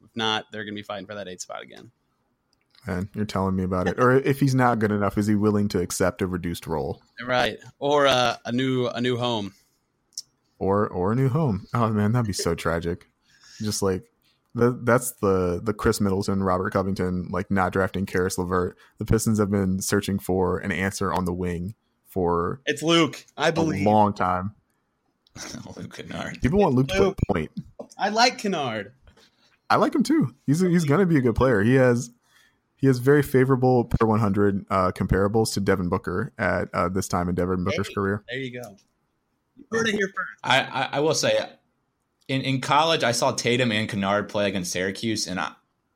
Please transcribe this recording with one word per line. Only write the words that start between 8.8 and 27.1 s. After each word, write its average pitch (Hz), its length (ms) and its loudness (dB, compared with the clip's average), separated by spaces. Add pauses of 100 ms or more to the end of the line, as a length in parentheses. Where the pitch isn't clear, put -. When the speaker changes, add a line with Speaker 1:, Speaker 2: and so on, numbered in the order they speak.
Speaker 1:
a - 120 -6
new 123 180 0
home. 113 360 -2 (1040)
Speaker 2:
Or, 98 300 0
or 92 260 -2
a - 20 0
new 135 140 2
home. 120 440 0
Oh, 117 160 0
man, 104 220 2
that'd 117 160 0
be 98 60 -4
so 85 220 -2
tragic. 85 520 -4 (520)
Just, 107 220 -4
like, 92 300 -2 (440)
the, 120 280 2
that's 120 280 2
the, 92 520 2
the 107 100 -2
Chris 107 280 0
Middleton, 98 420 0
Robert 95 300 0
Covington, 92 560 -2
like, 90 220 -4
not 92 200 2
drafting 95 340 -2
Karis 92 320 -2
LeVert. 90 380 -2 (220)
The 107 80 -6
Pistons 113 320 2
have 104 140 2
been 95 280 0
searching 98 380 0
for 92 400 -2
an 98 140 -6
answer 92 420 -2
on 90 120 0
the 90 80 -2
wing 90 420 -6 (420)
for 87 480 -2
Speaker 1:
It's 147 160 -6
Luke. 160 420 2 (140)
I 147 120 0
Speaker 2:
a - 20 2
Speaker 1:
believe. 147 340 -2
Speaker 2:
long 104 260 6
time. 92 440 -2 (800)
Speaker 3:
<laughs> - 420 -14
Luke 87 180 -14
Kennard. - 460 -10
Speaker 2:
People 139 160 0
want 185 160 4
Luke 131 140 4
to 190 120 0
Speaker 1:
Luke. 196 180 2 (120)